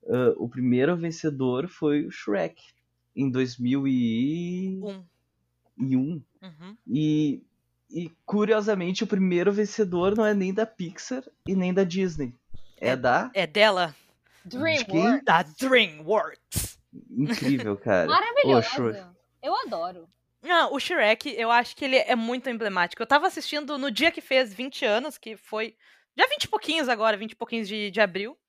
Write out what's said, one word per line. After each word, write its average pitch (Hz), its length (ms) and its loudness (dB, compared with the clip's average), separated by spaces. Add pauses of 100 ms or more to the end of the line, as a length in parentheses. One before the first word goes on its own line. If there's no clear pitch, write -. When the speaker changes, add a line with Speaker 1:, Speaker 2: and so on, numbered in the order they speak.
Speaker 1:
Ah, 120 300 2
o 120 120 -6
primeiro 127 480 2
vencedor 151 720 -4
foi 147 360 0
o - 60 -12
Shrek, 185 500 -6 (540)
em 135 140 0
dois 127 280 -2
mil 131 280 0
e 156 960 -2
um. 208 60 -10
Speaker 2:
Um. 190 180 -12 (720)
Speaker 1:
E 131 200 0
um. 143 260 -2 (180)
Speaker 2:
Uhum. 180 360 -20 (100)
Speaker 1:
E, 151 560 0 (480)
e, 170 180 -8 (160)
curiosamente, 208 760 0
o 208 40 -4
primeiro 185 440 2
vencedor 202 640 0
não 220 100 2
é 214 80 4
nem 190 200 0
da 214 120 0
Pixar 226 580 -10 (220)
e 190 80 -2
nem 185 200 0
da 196 100 4
Disney. 165 500 -2 (460)
É 113 120 0
Speaker 2:
É, 131 40 2
Speaker 1:
da 127 380 2
Speaker 2:
é 190 120 0
dela. 180 480 2 (520)
Speaker 1:
De 185 120 -12 (280)
quem? - 0 -
Speaker 3:
DreamWorks. 202 400 2
Speaker 2:
Da 175 180 4
DreamWorks. 175 1400 0 (320)
Speaker 1:
Incrível, 131 640 0
cara. 92 320 2
Speaker 3:
Maravilhosa. 440 500 4
Speaker 1:
Ô, 226 40 6
Shrek. 202 440 -4 (380)
Speaker 3:
Eu 311 200 -2
adoro. 175 440 -8 (340)
Speaker 2:
Não, 311 320 0
o 277 60 -4
Shrek, 247 580 0
eu 226 140 0
acho 240 240 2
que - 80 -10
ele 262 140 2
é 240 180 2
muito 240 340 -4
emblemático. 202 520 -4
Eu 220 60 -6
tava 294 200 4
assistindo 302 500 -6
no 269 140 -4
dia 269 200 2
que - 100 -12
fez 254 320 0
vinte 254 320 -8
anos, 240 320 0
que 220 180 -16
foi 220 400 -8 (400)
dia 359 140 4
vinte 587 160 -4
e - 20 -14
pouquinhos 320 400 -2
agora, 220 300 2
vinte 214 160 -12
e - 20 -20
pouquinhos 226 320 -6
de, 208 240 -6
de 190 80 -4
abril. 202 380 0 (120)